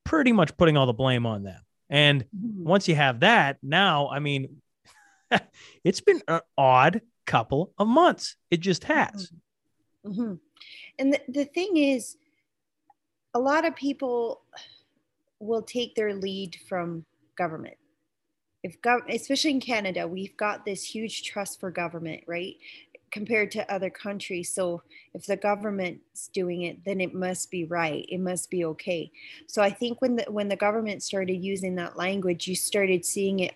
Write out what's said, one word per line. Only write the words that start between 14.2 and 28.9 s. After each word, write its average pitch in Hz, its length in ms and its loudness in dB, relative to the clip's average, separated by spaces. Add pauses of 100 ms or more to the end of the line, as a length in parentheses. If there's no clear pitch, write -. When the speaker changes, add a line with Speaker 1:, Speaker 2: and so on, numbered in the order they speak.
Speaker 2:
will 220 240 -4
take 240 320 -6
their 214 200 -2
lead 190 420 -8 (120)
from 170 360 -6 (320)
government. 160 400 -6 (840)
If - 200 -12
gov-, 240 260 0
especially 277 440 -2
in 262 80 0
Canada, 190 460 -4
we've 185 300 -10
got 208 280 -4
this 196 200 -8
huge 220 380 -8
trust - 380 -10
for 190 100 -8
government, 165 560 -8
right? 175 300 -8 (540)
Compared 214 420 0
to 208 200 -6
other 190 180 -4
countries. 196 640 -8
So 175 300 -4 (320)
if 175 120 -14
the 202 100 0
government's 202 920 -4
doing 175 340 -4
it, 170 220 -8
then 196 160 -2
it 180 140 -2
must 180 360 -4
be 175 140 -4
right. 160 440 -2
It 180 120 -6
must 180 300 -4
be 180 160 -2
okay. 160 440 -6 (360)